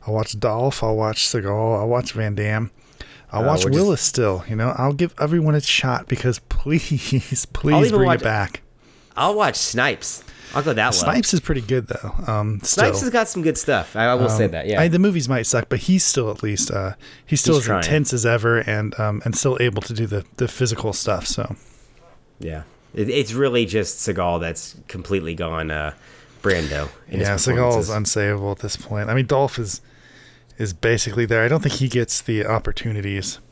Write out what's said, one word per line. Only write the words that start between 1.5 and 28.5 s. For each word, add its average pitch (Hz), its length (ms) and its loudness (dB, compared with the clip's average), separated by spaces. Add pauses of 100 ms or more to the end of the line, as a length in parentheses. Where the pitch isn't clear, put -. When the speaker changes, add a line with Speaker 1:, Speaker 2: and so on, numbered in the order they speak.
Speaker 1:
I'll 107 80 -2
watch 123 260 0
Van 107 220 -2
Damme. 107 360 -2 (600)
I'll 113 120 -2
Speaker 2:
Uh, 127 40 2
Speaker 1:
watch 151 180 2
Speaker 2:
we're 135 60 2
just 151 120 4
Speaker 1:
Willis 190 180 2
still. 98 460 0
You 107 80 -4
know, 117 220 0
I'll 135 160 0
give 160 260 -2
everyone 151 360 2
a 147 60 2
shot - 460 0
because 123 320 0
<laughs> - 100 -20
please, - 1040 0
please 156 340 4
Speaker 2:
even 214 100 4
Speaker 1:
bring 190 100 6
Speaker 2:
watch 170 140 4
Speaker 1:
it - 20 -8
back. 107 380 -2 (560)
Speaker 2:
I'll 160 180 4
watch 190 200 2
Snipes. - 680 -2 (300)
I'll 139 100 0
go 151 100 2
that 107 120 2
low. 123 60 2
Speaker 1:
Snipes 101 420 2
is 180 80 4
pretty 139 200 -2
good 120 260 0
though. - 260 -8 (180)
Um, 107 300 0
Speaker 2:
Snipes - 360 2
Speaker 1:
still. 254 100 -2
Speaker 2:
has - 20 0
got 233 180 0
some - 140 -6
good 156 160 0
stuff. 110 380 -2
I, 110 100 2
I 123 100 4
will 123 140 2
say 107 160 2
Speaker 1:
Um, 90 60 0
Speaker 2:
that. 82 160 -6
Yeah. 101 140 0
Speaker 1:
I, 170 60 4
the 170 120 4
movies 180 280 2
might 127 200 0
suck, 120 220 0
but 117 100 0
he's 185 240 4
still 117 280 2
at - 120 -8
least, 104 280 -2
uh, 95 220 -4 (320)
he's - 160 0
still 165 140 4
Speaker 2:
He's 135 80 4
Speaker 1:
as 110 40 -4
Speaker 2:
trying. 98 160 2
Speaker 1:
intense 143 300 2
as 117 120 0
ever 117 340 4
and, 107 400 -2
um, 107 260 -2
and 110 100 -2
still 127 240 0
able 120 220 0
to - 120 -8
do 113 120 -2
the, 101 180 -4 (140)
the 123 100 0
physical 110 460 -2
stuff. - 340 -2
So. - 280 -4 (840)
Speaker 2:
Yeah. 80 240 -10 (300)
It, 107 160 -2
it's 120 240 0
really 123 320 2
just 95 320 -2
Seagal 87 420 0
that's 85 380 -8 (100)
completely 90 480 -4
gone, 80 360 -4
uh, 76 220 -4 (480)
Brando 76 480 0 (200)
in - 100 -6
his 98 80 0
Speaker 1:
Yeah, 101 80 0
Seagal 120 440 2
is 101 80 -2
Speaker 2:
performances. - 20 -6
Speaker 1:
unsavable 104 640 -2